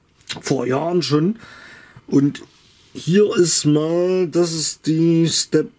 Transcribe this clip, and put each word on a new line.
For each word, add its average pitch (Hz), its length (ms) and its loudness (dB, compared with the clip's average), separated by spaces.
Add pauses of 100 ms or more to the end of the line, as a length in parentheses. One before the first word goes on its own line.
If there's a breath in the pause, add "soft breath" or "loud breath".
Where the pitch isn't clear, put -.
(420)
Vor 127 260 -4
Jahren 156 360 -2
schon. 156 340 0 (720 loud breath)
Und 139 360 0 (500)
hier 202 440 2
ist 170 260 2
mal, 170 640 0
das 170 240 0
ist - 360 -6
die 165 420 2
Step - 500 -2